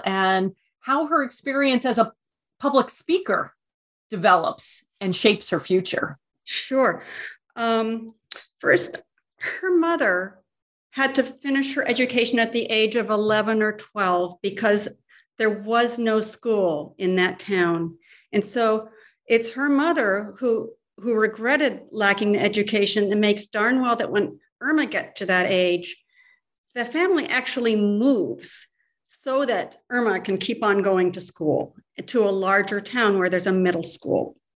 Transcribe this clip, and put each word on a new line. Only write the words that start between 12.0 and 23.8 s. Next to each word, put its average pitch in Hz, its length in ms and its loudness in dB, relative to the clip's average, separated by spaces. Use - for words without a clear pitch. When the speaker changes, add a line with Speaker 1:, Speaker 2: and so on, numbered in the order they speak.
Speaker 2:
at 226 140 2
the 233 120 0
age 220 300 2
of 214 140 -2
eleven 214 540 2
or 214 100 0
twelve 180 720 -2
because 208 440 0
there 220 100 2
was 233 500 0
no 220 220 2
school 196 800 -2
in 185 180 0
that 180 240 0
town. 170 560 0
And 208 100 2
so 214 460 0
it's 226 260 2
her 285 180 -2
mother 226 680 0
who, 226 320 -2
who 226 160 -2
regretted 226 760 0
lacking 208 420 2
the 208 100 2
education 208 680 0
and 208 80 0
makes 208 280 2
darn 233 340 0